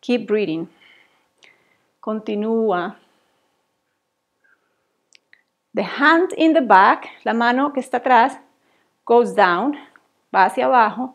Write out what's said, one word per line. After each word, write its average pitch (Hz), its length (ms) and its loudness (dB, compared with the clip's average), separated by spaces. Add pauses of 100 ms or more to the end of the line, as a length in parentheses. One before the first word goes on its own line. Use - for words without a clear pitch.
Keep 240 260 -6
breathing. 180 420 -4 (1300)
Continúa. 214 920 -4 (2750)
The 220 80 -4
hand 330 500 0
in 320 220 2
the 320 80 2
back, 208 460 4 (180)
la 214 80 -2
mano 247 360 0
que 262 120 -6
está 240 180 -6
atrás, 254 380 2 (680)
goes 233 300 2
down, 208 420 0 (560)
va 190 140 2
hacia 247 180 -4
abajo. 247 500 0